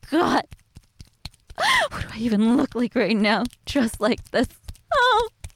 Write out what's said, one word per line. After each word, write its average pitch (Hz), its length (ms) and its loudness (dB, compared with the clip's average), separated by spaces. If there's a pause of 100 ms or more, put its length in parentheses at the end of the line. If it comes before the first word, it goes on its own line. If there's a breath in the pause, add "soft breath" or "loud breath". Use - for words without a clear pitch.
God. 269 360 0 (1080)
What 855 460 0
do - 120 -8
I 220 40 -12
even 226 400 2
look 285 180 0
like 240 200 -2
right 220 200 2
now, 214 280 2 (220)
dressed - 360 -2
like - 300 -2
this? - 160 0 (460)
Oh, 480 360 2 (260)